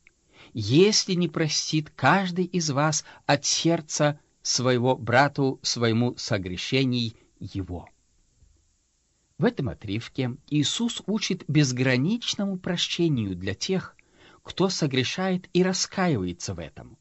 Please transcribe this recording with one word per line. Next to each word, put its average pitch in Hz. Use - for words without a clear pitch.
«если 170
не 175
простит 156
каждый 180
из 170
вас 151
от 143
сердца 156
своего 127
брату 135
своему 117
согрешений 117
его». 92
В 147
этом 175
отрывке 117
Иисус 147
учит 202
безграничному 147
прощению 160
для 95
тех, -
кто -
согрешает 180
и 180
раскаивается 131
в 80
этом. -